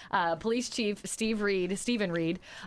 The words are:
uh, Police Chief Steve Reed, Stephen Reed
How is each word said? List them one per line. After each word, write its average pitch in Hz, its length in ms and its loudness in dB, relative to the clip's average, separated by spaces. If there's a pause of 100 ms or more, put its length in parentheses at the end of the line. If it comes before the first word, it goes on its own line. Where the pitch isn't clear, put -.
(120)
uh, 170 240 4
Police 233 340 0
Chief 208 360 -2
Steve 220 360 0
Reed, 196 360 2
Stephen 208 360 0
Reed 165 260 0 (280)